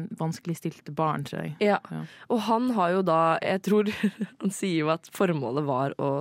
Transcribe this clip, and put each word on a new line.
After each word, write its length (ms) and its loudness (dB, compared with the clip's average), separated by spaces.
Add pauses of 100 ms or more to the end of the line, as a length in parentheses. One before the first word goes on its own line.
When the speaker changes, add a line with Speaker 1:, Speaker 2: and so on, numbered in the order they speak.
(140)
Speaker 1:
vanskeligstilte 800 -6
barn, 320 0
tror 160 -8
jeg. 160 -8
Speaker 2:
Ja. 220 4 (100)
Speaker 1:
Ja. 140 -8 (260)
Speaker 2:
Og 160 0
han 300 2
har 180 2
jo 80 2
da, 160 4 (240)
jeg 240 -2
tror, 240 4 (240)
<laughs> 300 -10
han 100 0
sier 300 0
jo 100 2
at 160 -12
formålet 560 0
var 320 0
å 220 0